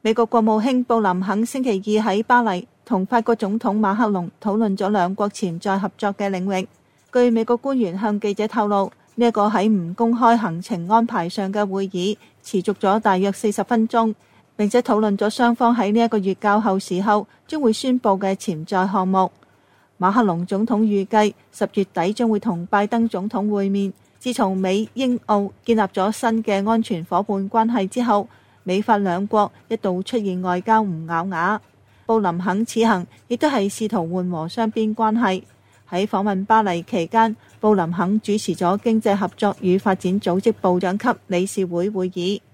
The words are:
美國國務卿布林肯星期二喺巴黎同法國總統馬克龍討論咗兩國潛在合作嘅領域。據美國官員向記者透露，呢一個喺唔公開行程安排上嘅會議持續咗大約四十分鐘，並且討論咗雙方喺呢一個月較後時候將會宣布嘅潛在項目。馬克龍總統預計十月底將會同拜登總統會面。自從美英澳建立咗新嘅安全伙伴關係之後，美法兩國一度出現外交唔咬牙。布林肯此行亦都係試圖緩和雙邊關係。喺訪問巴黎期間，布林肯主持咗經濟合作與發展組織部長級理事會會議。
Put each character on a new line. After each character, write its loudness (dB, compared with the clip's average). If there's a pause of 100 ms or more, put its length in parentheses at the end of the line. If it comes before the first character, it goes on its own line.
美 2
國 2
國 2
務 2
卿 0
布 2
林 2
肯 -2
星 -6
期 0
二 0
喺 0
巴 4
黎 -4 (160)
同 0
法 0
國 2
總 -2
統 0
馬 2
克 2
龍 -2
討 -2
論 0
咗 -2
兩 0
國 -2
潛 -6
在 -2
合 -4
作 -4
嘅 -4
領 -2
域。 -8 (420)
據 4
美 2
國 0
官 -4
員 -2
向 -2
記 -2
者 -2
透 -2
露， 0 (220)
呢 2
一 4
個 2
喺 2
唔 0
公 0
開 4
行 -4
程 -8
安 4
排 -4
上 -4
嘅 0
會 -4
議 -2 (240)
持 -4
續 -2
咗 2
大 2
約 0
四 -2
十 -4
分 0
鐘， 0 (420)
並 0
且 2
討 2
論 2
咗 0
雙 2
方 2
喺 0
呢 2
一 4
個 0
月 0
較 2
後 0
時 -4
候 0 (220)
將 -6
會 4
宣 0
布 2
嘅 0
潛 -6
在 0
項 0
目。 2 (680)
馬 2
克 2
龍 0
總 -2
統 0
預 0
計 2 (200)
十 -4
月 0
底 -2
將 0
會 0
同 -4
拜 2
登 0
總 -4
統 -2
會 0
面。 -2 (260)
自 -4
從 0
美 0
英 -2
澳 0 (160)
建 2
立 2
咗 0
新 -2
嘅 0
安 2
全 -4
伙 -2
伴 -4
關 0
係 0
之 -4
後， 0 (360)
美 0
法 2
兩 0
國 2 (160)
一 -4
度 -2
出 -4
現 -4
外 -2
交 2
唔 -6
咬 -4
牙。 -2 (440)
布 2
林 0
肯 -2
此 0
行 2 (220)
亦 -2
都 0
係 0
試 -6
圖 -2
緩 -2
和 -6
雙 -2
邊 -2
關 0
係。 0 (480)
喺 -2
訪 -2
問 -2
巴 4
黎 -2
期 -4
間， 2 (240)
布 4
林 0
肯 0
主 -2
持 -4
咗 0
經 0
濟 2
合 -2
作 0
與 2
發 2
展 -2
組 0
織 2
部 2
長 -2
級 0 (180)
理 0
事 -4
會 -2
會 -4
議。 -4 (140)